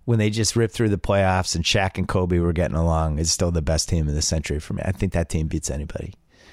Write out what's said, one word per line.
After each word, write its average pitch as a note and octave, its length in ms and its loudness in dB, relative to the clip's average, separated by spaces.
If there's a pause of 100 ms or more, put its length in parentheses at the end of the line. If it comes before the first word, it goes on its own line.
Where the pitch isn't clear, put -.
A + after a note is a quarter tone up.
when A#2 140 2
they G#2+ 100 2
just G#2+ 260 0
ripped A#2 200 2
through A2 160 2
the G2 80 2
playoffs F#2+ 580 2
and E2+ 80 0
Shaq F#2+ 320 0
and F2+ 100 -2
Kobe F2+ 320 2
were E2+ 140 2
getting D#2 240 0
along, D#2+ 420 2
is D#2+ 140 0
still F2 180 0
the E2+ 120 0
best D#2 260 0
team D#2+ 180 2
of D2 80 0
the D2+ 80 0
century D#2 380 -2
for - 140 -8
me. - 100 -6
I F#2 80 -2
think F#2+ 220 -2
that E2+ 160 0
team D#2+ 160 0
beats D#2 240 -4
anybody. D2+ 420 -8 (400)